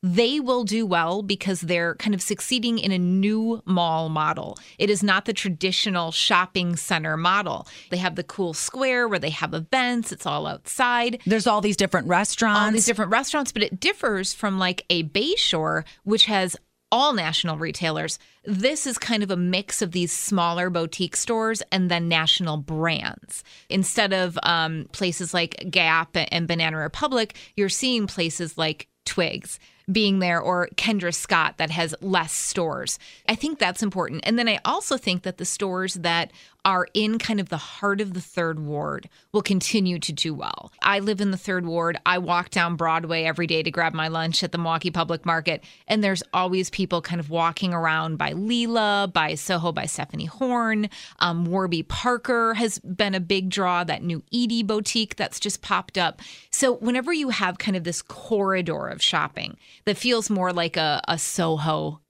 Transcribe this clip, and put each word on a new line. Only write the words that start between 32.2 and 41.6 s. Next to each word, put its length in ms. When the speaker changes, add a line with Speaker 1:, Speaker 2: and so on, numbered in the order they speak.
Speaker 1:
stores. 640
I 60
think 240
that's 240
important. 440
And 120
then 100
I 160
also 320
think 280
that 120
the 80
stores 500
that 380
are 280
in 240
kind 220
of 100
the 80
heart 420
of 140
the 80
Third 360
Ward 520
will 100
continue 560
to 160
do 180
well. 480
I 200
live 200
in 100
the 60
Third 300